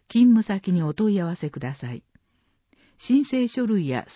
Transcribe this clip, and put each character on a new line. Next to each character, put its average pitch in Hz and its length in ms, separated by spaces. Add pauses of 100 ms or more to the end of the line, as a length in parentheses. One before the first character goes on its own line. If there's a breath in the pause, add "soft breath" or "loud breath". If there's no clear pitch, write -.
勤 240 260
務 220 80
先 196 300
に 170 100
お 151 120
問 208 200
い 190 60
合 170 60
わ 170 100
せ 147 140
く 143 100
だ 131 140
さ 123 180
い。 - 100 (960 soft breath)
申 269 260
請 247 240
書 254 160
類 202 240
や 127 280